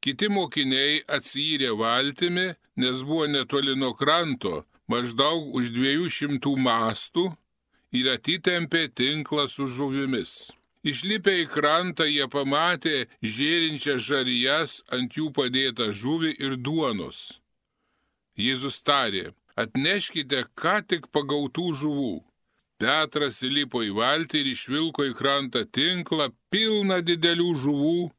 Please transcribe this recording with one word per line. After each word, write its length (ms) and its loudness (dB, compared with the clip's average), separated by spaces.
Kiti 260 -4
mokiniai 760 4
atsiyrė 720 -2
valtimi, 760 0
nes 300 -2
buvo 220 0
netoli 500 0
nuo 160 -2
kranto, 720 0
maždaug 640 0
už 160 -2
dviejų 400 0
šimtų 480 -2
mastų, 800 0
ir 180 2
atitempė 840 0
tinklą 540 0
su 200 -4
žuvimis. 840 -4
Išlipę 560 4
į 100 0
krantą, 560 2
jie 240 2
pamatė 800 2
žėrinčias 800 0
žarijas, 880 0
ant 240 -2
jų 240 -4
padėtą 560 0
žuvį 480 -2
ir 160 -4
duonos. 840 -4
Jėzus 420 -2
tarė: 540 0
„Atneškite 840 0
ką 320 0
tik 240 -4
pagautų 640 -2
žuvų.“ 480 -2
Petras 640 0
įlipo 400 0
į 80 -2
valtį 480 0
ir 140 0
išvilko 580 -2
į 80 -6
krantą 480 0
tinklą, 600 0
pilną 540 2
didelių 480 2
žuvų 560 0